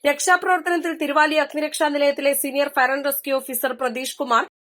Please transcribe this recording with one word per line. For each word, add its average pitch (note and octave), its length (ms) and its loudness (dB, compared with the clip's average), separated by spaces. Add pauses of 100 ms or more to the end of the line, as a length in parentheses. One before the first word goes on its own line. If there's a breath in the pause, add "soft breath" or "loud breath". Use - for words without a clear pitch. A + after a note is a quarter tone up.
രക്ഷാപ്രവർത്തനത്തിൽ F4 920 2
തിരുവാലി D4+ 380 2
അഗ്നിരക്ഷാ D4+ 520 -2
നിലയത്തിലെ C#4+ 460 2
സീനിയർ C#4 340 -2
ഫയർ C4 240 2
ആൻഡ് C#4 140 -2
റെസ്ക്യൂ C#4 300 -2
ഓഫീസർ C4 380 -4
പ്രതീഷ് B3+ 440 -6
കുമാർ, B3+ 260 2 (200)